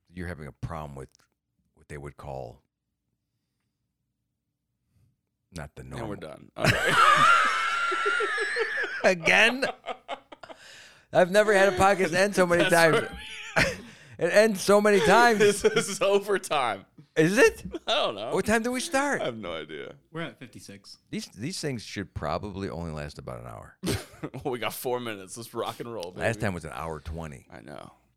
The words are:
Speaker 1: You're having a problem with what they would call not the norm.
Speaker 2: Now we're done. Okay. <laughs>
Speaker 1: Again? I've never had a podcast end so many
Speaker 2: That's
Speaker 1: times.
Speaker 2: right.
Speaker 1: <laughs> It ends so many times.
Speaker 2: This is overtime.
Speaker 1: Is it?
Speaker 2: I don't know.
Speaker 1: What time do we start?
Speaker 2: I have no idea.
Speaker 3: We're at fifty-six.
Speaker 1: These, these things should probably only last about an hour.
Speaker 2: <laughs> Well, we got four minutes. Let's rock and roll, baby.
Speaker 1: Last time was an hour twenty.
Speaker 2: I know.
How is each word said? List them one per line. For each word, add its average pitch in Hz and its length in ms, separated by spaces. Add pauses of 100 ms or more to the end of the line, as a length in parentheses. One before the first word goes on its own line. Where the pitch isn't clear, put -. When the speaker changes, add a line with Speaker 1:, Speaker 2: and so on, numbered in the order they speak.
(140)
Speaker 1:
You're 87 140
having 76 180
a 67 60
problem 76 420
with 67 140 (680)
what - 140
they 76 100
would 69 180
call 65 460 (3000)
not 76 220
the 64 80
norm. 67 180
Speaker 2:
Now 110 60
we're 101 80
done. - 400
Okay. - 360 (2000)
<laughs> - 0
Speaker 1:
Again? 196 600 (1500)
I've 175 180
never 208 220
had 196 200
a 185 40
podcast 190 380
end 196 200
so 185 120
many 175 220
Speaker 2:
That's 175 60
Speaker 1:
times. 165 340 (480)
Speaker 2:
right. 139 260
Speaker 1:
<laughs> - 40 (320)
It 170 140
ends 208 280
so 202 200
many 208 200
times. 220 400
Speaker 2:
This 202 240
is 208 360
overtime. 180 840 (320)
Speaker 1:
Is 165 220
it? 440 260 (240)
Speaker 2:
I 214 60
don't 190 200
know. 104 180
Speaker 1:
What 185 140
time 226 160
do 240 80
we 254 80
start? 269 420
Speaker 2:
I - 40
have 117 120
no 95 180
idea. 76 400 (180)
Speaker 3:
We're 160 80
at 135 180
fifty-six. 104 600 (120)
Speaker 1:
These, 214 180
these 135 320
things 131 220
should - 320
probably 92 540
only 80 240
last 76 260
about 64 220
an 58 80
hour. 55 340
Speaker 2:
<laughs> 107 140 (480)
Well, 143 80
we 123 80
got 107 140
four 123 260
minutes. 101 360
Let's 113 160
rock 110 280
and 120 120
roll, 90 200
baby. 92 80
Speaker 1:
Last 104 200
time 104 140
was 82 100
an 76 80
hour 78 280
twenty. 80 520
Speaker 2:
I 67 100
know. 64 280 (260)